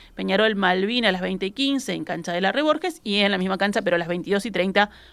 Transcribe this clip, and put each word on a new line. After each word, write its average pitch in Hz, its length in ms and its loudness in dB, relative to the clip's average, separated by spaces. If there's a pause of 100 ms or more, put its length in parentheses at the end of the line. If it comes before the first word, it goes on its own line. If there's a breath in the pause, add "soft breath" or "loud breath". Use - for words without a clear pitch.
(140 loud breath)
Peñarol 196 420 2
Malvin 196 500 0
a 190 60 4
las 185 100 -4
veinte 190 240 -2
y 196 60 -6
quince 269 420 -2
en 160 100 -6
cancha 170 280 -6
de 175 100 -2
la 190 100 2
Reborges 311 500 0
y 208 180 0
en 202 100 4
la 196 80 0
misma 190 180 0
cancha, 202 240 0
pero 185 160 2
a - 20 0
las 170 100 -4
veintidós 180 360 -2
y 233 60 -6
treinta, 196 400 2 (220 loud breath)